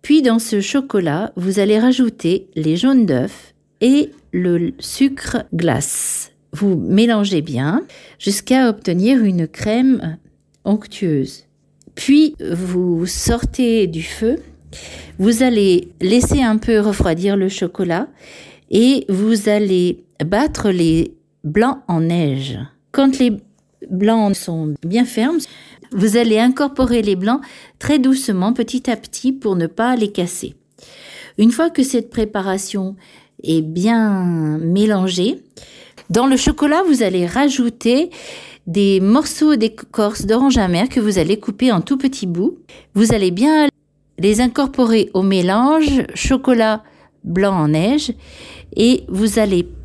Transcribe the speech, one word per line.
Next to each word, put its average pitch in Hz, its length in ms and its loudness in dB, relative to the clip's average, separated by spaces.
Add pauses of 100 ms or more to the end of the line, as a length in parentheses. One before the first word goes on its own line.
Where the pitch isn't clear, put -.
Puis 302 200 2
dans 233 160 2
ce 220 220 -2
chocolat, 196 760 -2
vous 185 220 -2
allez 214 220 2
rajouter 233 720 0
les 156 220 0
jaunes 247 300 2
d'œufs 135 480 -4 (260)
et 277 300 2 (200)
le 175 480 -2
sucre - 760 -4
glace. - 800 -2 (220)
Vous 196 240 0
mélangez 190 680 0
bien 156 420 -2 (340)
jusqu'à 254 500 0
obtenir 214 560 0
une 175 240 0
crème 226 680 -2 (480)
onctueuse. 180 840 -4 (500)
Puis 302 400 4 (160)
vous 180 540 -2
sortez 233 840 0
du 160 140 -8
feu. 226 340 -2 (800)
Vous 226 240 2
allez 202 460 2 (120)
laisser 247 420 2
un 220 160 2
peu 226 200 0
refroidir 196 580 0
le 190 120 0
chocolat 185 600 -4 (640)
et 247 380 4
vous 208 400 0
allez 190 560 0 (200)
battre 214 460 -2
les 165 440 0 (280)
blancs 226 360 0 (100)
en 170 120 0
neige. 147 580 -2 (340)
Quand 269 260 2
les 247 140 2 (580)
blancs 202 440 2
sont 160 400 -6 (100)
bien 220 200 0
fermes, 254 340 -2 (540)
vous 208 240 2
allez 226 220 2
incorporer 254 640 0
les 202 140 0
blancs 226 240 -2 (380)
très 302 200 0
doucement, 247 540 0
petit 254 380 -4
à 220 60 -2
petit, - 360 -6
pour 220 240 -2
ne 165 100 0
pas 240 300 0
les 214 140 -2
casser. - 440 -6 (840)
Une 226 140 4
fois 330 180 0
que 285 120 0
cette 262 280 -2
préparation 196 840 -4 (460)
est 160 200 0
bien 175 960 0
mélangée, 190 840 0 (680)
dans 233 180 2
le 262 100 4
chocolat, 294 500 0
vous 254 160 2
allez 185 240 0
rajouter 254 840 0 (560)
des 196 340 2
morceaux 294 560 2
d'écorce 214 680 -4
d'orange 247 340 2
amère 185 300 0
que 262 120 -2
vous 208 180 0
allez 185 200 0
couper 240 340 -2
en 180 80 2
tout 277 160 -2
petits 262 300 -4
bouts. 180 320 -4 (360)
Vous 220 180 4
allez 190 180 2
bien 285 380 2 (500)
les 208 220 2
incorporer 247 720 2
au 185 80 2
mélange 240 840 2 (100)
chocolat 226 680 0 (420)
blanc 190 300 0
en 156 140 2
neige 214 440 0 (640)
et 233 320 2
vous 202 300 0
allez 185 300 0 (160)